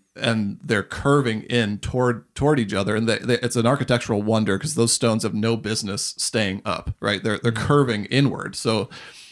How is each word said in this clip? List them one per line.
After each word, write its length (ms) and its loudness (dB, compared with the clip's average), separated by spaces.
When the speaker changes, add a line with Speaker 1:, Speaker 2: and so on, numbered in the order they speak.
Speaker 1:
and 500 -2
they're 180 0
curving 600 0
in 360 0
toward, 560 -2
toward 240 2
each 140 0
other. 240 0
And 100 0
they, 120 2
they, 220 0
it's 160 -4
an 100 2
architectural 560 0
wonder 360 2
'cause 160 -6
those 200 2
stones 300 0
have 100 -4
no 240 0
business 580 -4
staying 480 -2
up, 360 -4
right? 220 0
They're, 160 -2
they're 140 2
Speaker 2:
Mm-hmm. 140 -2
Speaker 1:
curving 400 4
inward. 500 0
So, 320 0